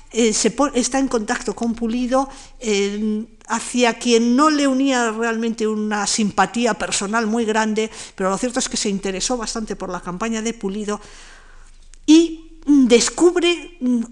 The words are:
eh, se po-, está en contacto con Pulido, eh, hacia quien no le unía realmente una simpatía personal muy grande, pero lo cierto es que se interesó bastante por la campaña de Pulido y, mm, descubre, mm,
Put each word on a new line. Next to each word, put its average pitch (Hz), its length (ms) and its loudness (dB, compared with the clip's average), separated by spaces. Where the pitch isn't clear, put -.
eh, 226 220 2
se - 180 0
po-, 285 220 0
está 254 260 0
en 269 100 0
contacto 233 460 -4
con 233 200 -4
Pulido, 247 560 -2
eh, 214 680 -2
hacia 233 500 0
quien 240 360 4
no 294 140 4
le 285 180 2
unía 254 440 2
realmente 226 560 -2
una 214 400 -2
simpatía 214 640 0
personal 208 540 -4
muy 226 180 -2
grande, 220 460 -2
pero 190 160 -2
lo 196 80 -2
cierto 247 220 -4
es - 100 -4
que 240 80 -6
se - 100 -4
interesó 196 480 -4
bastante 214 400 -8
por 190 140 -8
la 175 100 -8
campaña 220 400 -6
de 226 140 -4
Pulido 208 440 -6
y, 330 580 4
mm, 277 220 6
descubre, 320 960 2
mm, 247 320 0